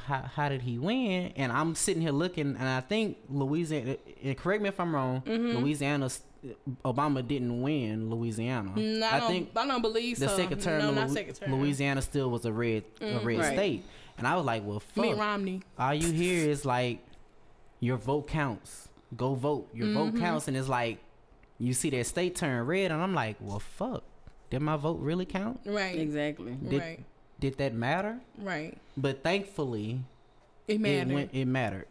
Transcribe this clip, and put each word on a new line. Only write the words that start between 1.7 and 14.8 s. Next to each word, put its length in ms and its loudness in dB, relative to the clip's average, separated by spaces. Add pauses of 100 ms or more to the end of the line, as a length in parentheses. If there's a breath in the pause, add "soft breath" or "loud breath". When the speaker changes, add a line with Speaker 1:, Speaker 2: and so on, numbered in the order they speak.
Speaker 1:
sitting 260 2
here 80 2
looking, 460 0
and 120 -2
I 120 0
think 360 0 (140)
Louisiana, 680 0 (260)
and 120 0
correct 280 0
me 60 2
if 100 -2
I'm 120 0
wrong, 320 0
Speaker 2:
Mm-hmm. 340 0
Speaker 1:
Louisiana, 520 2 (760)
Obama 420 2
didn't 360 0
win 480 0
Louisiana. 640 -2
Speaker 2:
No, 320 0
I 100 4
Speaker 1:
I 40 4
Speaker 2:
don't, 80 2
Speaker 1:
think 260 0
Speaker 2:
I 100 2
don't 180 0
believe 360 0
Speaker 1:
the 100 2
Speaker 2:
so. 80 4
Speaker 1:
second 240 0
term, 220 2
Speaker 2:
No, 80 2
not 180 2
Speaker 1:
Lou-, 60 0
Speaker 2:
second 200 -4
term. 200 -2
Speaker 1:
Louisiana 480 2
still 280 0
was 160 0
a 60 0
red, 300 2 (180)
a 40 -6
Speaker 2:
Mm-hmm. 220 0
Speaker 1:
red 120 2
Speaker 3:
Right. 160 2
Speaker 1:
state. 300 0 (320 loud breath)
And 100 -2
I 80 2
was 100 2
like, 220 0
"Well, 160 -4 (140)